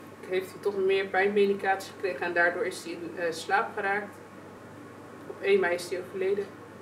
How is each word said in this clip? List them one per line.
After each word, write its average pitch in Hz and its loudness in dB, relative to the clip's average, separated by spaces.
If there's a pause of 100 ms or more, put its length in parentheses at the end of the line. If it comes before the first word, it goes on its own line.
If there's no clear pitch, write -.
(280)
heeft 185 0
hij - -14
toch 202 0
meer 190 4
pijnmedicatie 196 4
gekregen - -4
en 175 -2
daardoor 175 4
is 185 -6
hij 170 -8
in, 165 -8
eh, 170 0
slaap 202 2
geraakt. 202 -2 (1120)
Op - -10
één 196 6
mei 175 2
is - -6
hij 180 -2
overleden. 196 0 (360)